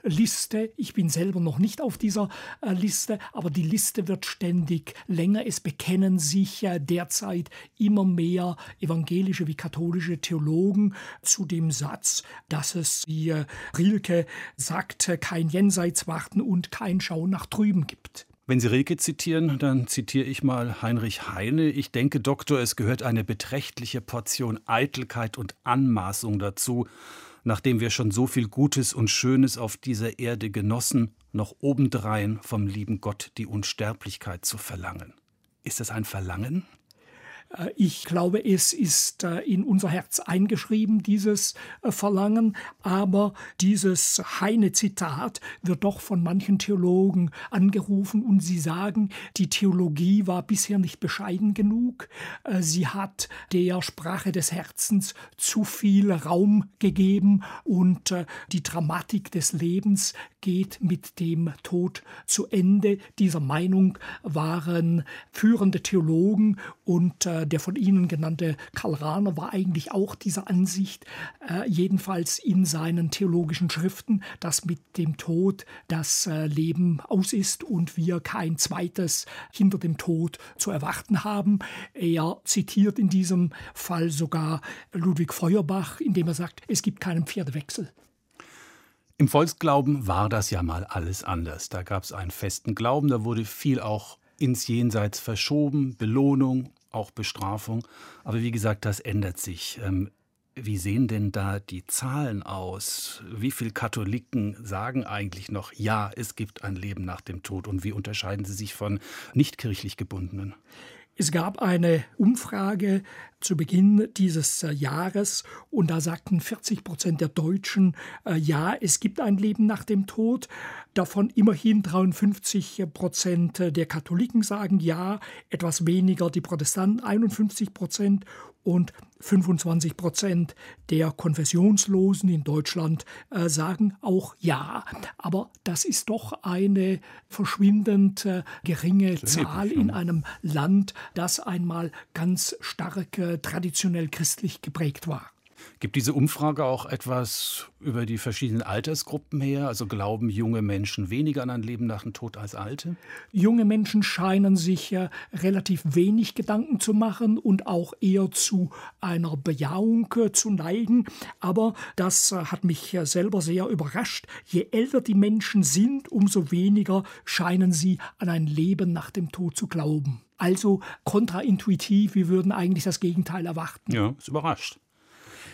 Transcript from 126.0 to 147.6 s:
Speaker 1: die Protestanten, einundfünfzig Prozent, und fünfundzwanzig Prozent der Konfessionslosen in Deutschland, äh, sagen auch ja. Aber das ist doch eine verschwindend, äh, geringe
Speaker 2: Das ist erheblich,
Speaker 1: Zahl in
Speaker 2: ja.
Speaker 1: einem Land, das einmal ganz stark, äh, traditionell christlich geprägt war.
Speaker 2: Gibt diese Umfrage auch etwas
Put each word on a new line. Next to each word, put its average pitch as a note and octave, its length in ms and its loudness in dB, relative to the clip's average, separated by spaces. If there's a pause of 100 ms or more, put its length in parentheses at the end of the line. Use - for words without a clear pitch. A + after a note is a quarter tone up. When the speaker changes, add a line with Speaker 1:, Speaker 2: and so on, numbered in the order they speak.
Speaker 1:
die E3+ 120 -2
Protestanten, F#3+ 600 0
einundfünfzig G#3+ 720 0
Prozent, G3 500 0 (380)
und F3+ 300 2 (300)
fünfundzwanzig E3+ 760 2
Prozent F3 580 -2 (360)
der D#3+ 220 2
Konfessionslosen F#3+ 1200 4
in D#3+ 140 2
Deutschland, D3+ 640 -2 (240)
äh, E3+ 180 0
sagen E3+ 540 0
auch F#3+ 360 0
ja. D3 460 -2 (340)
Aber F#3+ 320 -4 (140)
das F3 220 -2
ist - 240 -4
doch - 340 -6
eine F#3+ 560 2 (300)
verschwindend, G3+ 960 4
äh, F3+ 180 -2 (220)
geringe F#3 460 2
Speaker 2:
Das F3 120 -2
ist - 140 0
erheblich, D3+ 160 -2
Speaker 1:
Zahl G3+ 180 -2
in C4+ 160 2
Speaker 2:
ja. - 80 0
Speaker 1:
einem E3+ 300 -2 (160)
Land, E3+ 520 2 (200)
das F3 260 -2
einmal E3+ 520 -4 (220)
ganz F3 460 0
stark, - 580 -8
äh, E3+ 200 -2
traditionell E3+ 720 -2
christlich - 520 -4
geprägt D3 460 -6
war. D3 240 -8 (500)
Speaker 2:
Gibt A2 160 -2
diese B2+ 160 2
Umfrage D3+ 500 0
auch C3 220 -2
etwas - 800 -6 (140)